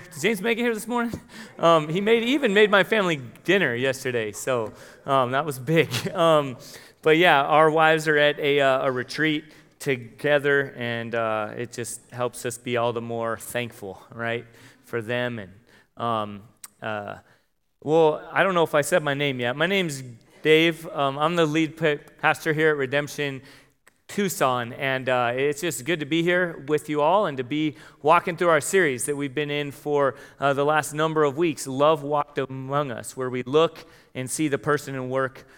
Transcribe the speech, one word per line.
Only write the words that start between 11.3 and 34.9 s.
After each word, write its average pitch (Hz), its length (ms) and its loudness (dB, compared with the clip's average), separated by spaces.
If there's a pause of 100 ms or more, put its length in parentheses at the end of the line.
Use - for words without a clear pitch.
it 120 160 -10
just - 260 -10 (120)
helps 123 340 -6
us 120 120 -6
be 120 200 -4
all 120 160 0
the 117 80 -6
more 113 360 -6
thankful, 113 720 -10
right, 117 360 -6 (400)
for 117 160 -6
them. 123 360 -4
And, 92 140 -14 (460)
um, 107 460 -4 (380)
uh, 104 360 -8 (680)
well, 156 480 2
I 147 120 2
don't 190 100 2
know 170 100 4
if 151 100 -4
I 147 80 4
said 165 220 0
my 143 100 -2
name 139 280 -2
yet. 123 160 -2
My 160 100 0
name's 170 340 -2 (400)
Dave. 160 460 4
Um, 139 300 -2
I'm 160 180 0
the 170 100 4
lead 156 320 -2
pa-, 147 260 0 (180)
pastor 156 320 0
here 156 160 2
at 151 80 0
Redemption 139 640 -4 (680)
Tucson, 127 640 0
and, 131 360 -4
uh, 123 240 2
it's 143 280 -2
just 160 240 -6
good 160 160 -2
to 143 40 -6
be 160 160 -2
here 175 460 0
with 151 220 -2
you 147 120 0
all 185 240 2
and 139 120 -6
to 131 60 -6
be 147 320 -4 (260)
walking 170 340 2
through 175 140 0
our 156 120 4
series 147 440 0
that 143 100 -4
we've 139 180 -6
been 147 180 -4
in 143 200 -4
for, 143 440 0 (240)
uh, 139 140 2
the 139 120 0
last 151 280 0
number 156 300 2
of 139 140 0
weeks, 160 280 -2
Love 143 380 2
Walked 147 360 -4
Among 135 520 -4
Us, 110 260 -12
where 127 120 -4
we 123 140 -6
look 156 420 0 (280)
and 127 160 -8
see 156 200 -2
the 135 80 -2
person 143 380 -4